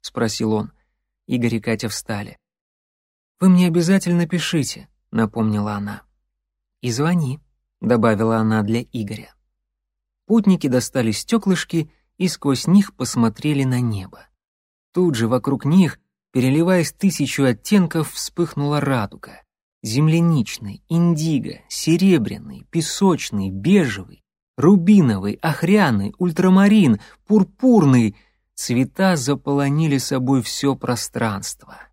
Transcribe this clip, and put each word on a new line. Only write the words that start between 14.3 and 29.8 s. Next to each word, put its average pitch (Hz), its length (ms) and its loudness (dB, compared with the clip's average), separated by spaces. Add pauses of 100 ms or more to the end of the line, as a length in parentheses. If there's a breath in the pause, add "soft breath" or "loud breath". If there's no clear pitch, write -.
Тут 180 220 0
же 113 140 -2
вокруг 127 360 -2
них, 156 340 2 (340)
переливаясь 156 600 0
тысячу 147 520 -2
оттенков, 156 680 0
вспыхнула 147 680 -4
радуга. 131 640 -4 (400)
Земляничный, 147 1040 0
индиго, 160 800 -2
серебряный, 160 1000 0
песочный, 156 800 -2
бежевый, 104 720 -2 (340)
рубиновый, 151 840 4
охряный, 156 800 0
ультрамарин, 185 840 4 (260 loud breath)
пурпурный. 180 920 4 (380 soft breath)
Цвета 165 640 -2
заполонили 143 800 -2